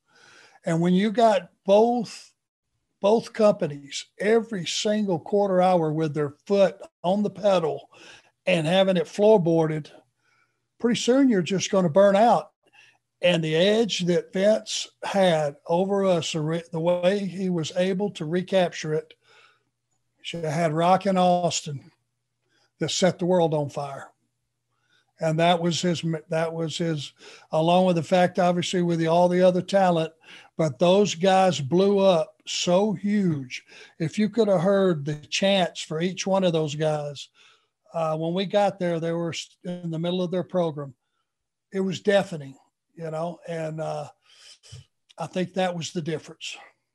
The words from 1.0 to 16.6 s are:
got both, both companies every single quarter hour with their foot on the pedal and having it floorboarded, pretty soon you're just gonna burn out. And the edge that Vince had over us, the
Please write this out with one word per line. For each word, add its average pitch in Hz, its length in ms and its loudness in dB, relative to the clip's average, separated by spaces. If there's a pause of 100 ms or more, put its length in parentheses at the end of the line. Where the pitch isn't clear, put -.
got 202 380 2 (160)
both, 226 680 2 (680)
both 214 320 2
companies 170 720 0 (140)
every 214 460 0
single 208 540 -2
quarter 202 420 0
hour 175 300 2
with 156 220 -2
their 147 220 -4 (100)
foot 196 320 2 (260)
on 196 200 0
the 202 60 -2
pedal 180 600 0 (560)
and 165 220 0
having 190 300 2
it 160 80 0
floorboarded, 165 840 2 (880)
pretty 226 200 0
soon 262 300 4
you're 190 120 2
just 180 300 -4
gonna 185 180 2
burn 196 260 4
out. 202 340 4 (720)
And 175 200 2
the 156 140 -2
edge 208 440 2
that 170 340 -2
Vince 214 560 0 (120)
had 160 540 0 (100)
over 190 400 0
us, 175 280 0
the 160 400 -4